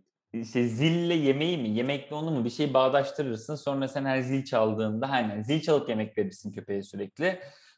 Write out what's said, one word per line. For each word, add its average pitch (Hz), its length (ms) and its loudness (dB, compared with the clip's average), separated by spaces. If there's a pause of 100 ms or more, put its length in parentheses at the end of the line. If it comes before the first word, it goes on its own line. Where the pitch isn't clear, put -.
(320)
İşte 117 360 0
zille 165 460 2
yemeği 151 440 2
mi, 117 100 -2
yemekle 135 480 -2
onu 160 140 -4
mu 131 140 0
bir 120 60 0
şey 143 240 0
bağdaştırırsın. 135 800 2
Sonra 139 340 -2
sen 135 160 -4
her 131 160 2
zil 131 240 -2
çaldığında, 110 640 2
aynen 110 360 0
zil 143 180 0
çalıp 151 280 2
yemek 107 300 -2
verirsin 98 340 -4
köpeğe 101 300 -6
sürekli. 120 560 -4 (400)